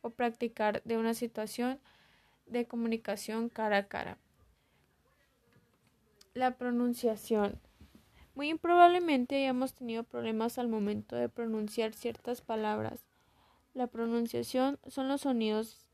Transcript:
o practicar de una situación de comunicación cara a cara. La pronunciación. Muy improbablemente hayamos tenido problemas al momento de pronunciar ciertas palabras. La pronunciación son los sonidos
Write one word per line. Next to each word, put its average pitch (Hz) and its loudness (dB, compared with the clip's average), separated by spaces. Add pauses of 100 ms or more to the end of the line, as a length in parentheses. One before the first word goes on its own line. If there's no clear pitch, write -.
o 233 -6
practicar 233 -2
de 226 -2
una 226 0
situación 233 -4 (680)
de 240 -2
comunicación 226 -4
cara 214 2
a 202 0
cara. - -6 (2250)
La 254 0
pronunciación. 240 0 (720)
Muy 285 -4
improbablemente 339 6
hayamos 262 0
tenido 233 -6
problemas 226 -4
al 247 -2
momento 208 -2
de 240 0
pronunciar 220 -4
ciertas 240 -8
palabras. 214 -4 (680)
La 254 -2
pronunciación 233 0
son 262 -6
los 277 0
sonidos 220 -2